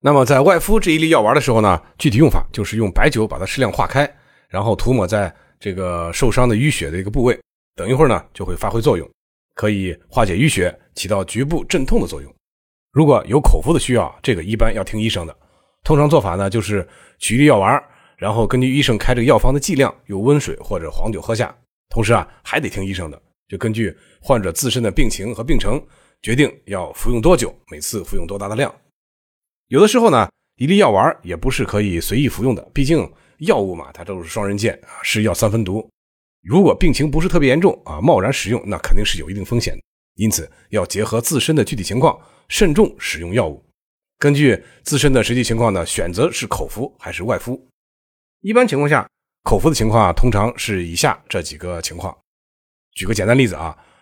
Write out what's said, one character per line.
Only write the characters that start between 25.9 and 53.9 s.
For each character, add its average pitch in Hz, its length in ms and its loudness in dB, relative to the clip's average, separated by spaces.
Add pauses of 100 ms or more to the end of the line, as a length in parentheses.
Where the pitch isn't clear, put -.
决 110 120 -2
定 135 180 2 (120)
要 92 280 -8
服 - 160 -4
用 120 120 0
多 123 160 6
久， - 180 -2 (160)
每 76 80 -16
次 92 240 -8
服 - 140 -4
用 87 100 0
多 95 100 -10
大 101 120 -8
的 107 80 -6
量。 127 180 -2 (960)
有 131 120 4
的 208 80 8
时 247 100 2
候 226 120 4
呢， 113 180 2 (280)
一 127 100 -4
粒 180 100 4
药 190 140 4
丸 98 120 4
儿 147 200 2
也 87 120 -8
不 110 160 -2
是 123 140 -2
可 104 160 -2
以 95 180 -2
随 95 200 -2
意 143 100 2
服 - 140 -6
用 127 120 0
的， - 80 -10 (120)
毕 139 100 2
竟 135 260 0 (280)
药 165 200 0
物 95 160 -2
嘛， 71 180 -16
它 87 120 -16
都 92 180 -10
是 80 60 -16
双 101 180 -6
刃 101 100 -4
剑 101 180 -2 (100)
啊， - 180 -20
是 - 200 -2
药 107 100 0
三 101 180 0
分 110 140 0
毒。 95 240 -6 (540)
如 135 200 2
果 143 140 4
病 - 160 4
情 143 180 0
不 147 100 0
是 175 80 0
特 170 120 2
别 139 80 4
严 131 100 2
重 180 280 2
啊， 76 140 -10
贸 123 200 4
然 101 100 -2
使 104 200 -4
用， 117 160 -2
那 98 120 -6
肯 - 160 2
定 104 100 6
是 - 140 -4
有 76 120 -10
一 95 40 -8
定 101 80 -6
风 120 160 -2
险 113 160 -4
的。 - 80 -14 (340)
因 110 140 0
此 85 200 -6 (180)
要 101 160 -2
结 95 180 -4
合 113 180 -2
自 151 200 -2
身 160 160 0
的 127 80 4
具 - 100 -8
体 107 80 -6
情 101 160 -4
况， 139 220 0 (280)
慎 175 260 2
重 214 240 2
使 - 220 -10
用 85 120 -10
药 104 160 0
物。 71 160 -12 (540)
根 143 160 2
据 139 280 4 (220)
自 147 140 -2
身 143 120 4
的 127 120 4
实 123 120 -2
际 127 80 0
情 113 140 -2
况 113 160 2
呢， 87 140 -4
选 90 260 -4
择 120 180 -2
是 - 160 -8
口 78 220 -6
服 117 300 -10
还 - 120 -14
是 87 120 -10
外 107 160 -2
敷。 127 300 -10 (720)
一 196 120 -6
般 240 160 4
情 143 80 -2
况 143 100 0
下， 143 220 0 (340)
口 - 160 0
服 147 120 2
的 151 40 0
情 110 140 0
况 110 160 4
啊， 90 80 2
通 123 180 4
常 107 280 0
是 95 260 -4
以 85 100 -10
下 117 240 -2 (120)
这 98 100 -4
几 78 160 -12
个 87 240 -10
情 - 160 -10
况。 87 180 -10 (800)
举 95 140 -8
个 110 80 0
简 98 120 -2
单 120 120 4
例 131 80 4
子 92 80 -4
啊， 78 200 -10 (280)